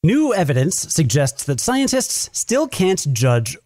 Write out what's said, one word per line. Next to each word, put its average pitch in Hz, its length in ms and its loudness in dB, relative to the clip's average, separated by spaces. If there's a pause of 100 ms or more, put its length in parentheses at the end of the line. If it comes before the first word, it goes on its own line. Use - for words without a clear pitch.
New 262 320 2
evidence 143 440 0
suggests 139 640 0
that 135 160 -4
scientists 254 720 -2
still 277 380 -2
can't 185 420 0
judge 120 540 0